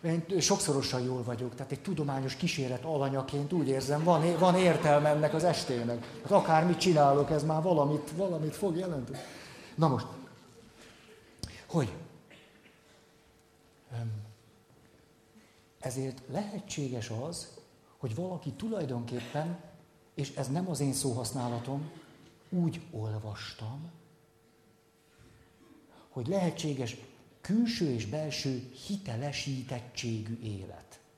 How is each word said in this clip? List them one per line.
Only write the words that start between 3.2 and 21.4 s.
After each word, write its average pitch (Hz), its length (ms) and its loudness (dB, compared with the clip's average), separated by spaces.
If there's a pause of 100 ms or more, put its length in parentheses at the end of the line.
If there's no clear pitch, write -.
úgy 156 160 2
érzem, 135 360 0
van 165 200 6
é-, 170 140 2
van 180 160 8
értelme 156 540 6
ennek 151 260 4
az 160 100 2
estének. 120 640 0 (160)
Hát - 80 -6
akármit 170 480 6
csinálok, 147 520 6
ez 151 140 2
már 156 180 2
valamit, 151 540 4
valamit 165 400 -2
fog 185 200 0
jelenteni. 147 420 -4 (560)
Na 156 140 4
most, 120 180 2 (1600)
hogy? 127 260 0 (2000)
Öm, 113 200 -8 (1700)
ezért 131 420 -6 (100)
lehetséges 147 760 -6 (180)
az, 170 200 -10 (480)
hogy 110 180 -6
valaki 175 380 -6
tulajdonképpen, 147 1080 -4 (540)
és 139 200 -6
ez 131 140 -4
nem 180 220 -2
az 139 100 -2
én 139 120 2
szóhasználatom, 123 1000 -2 (580)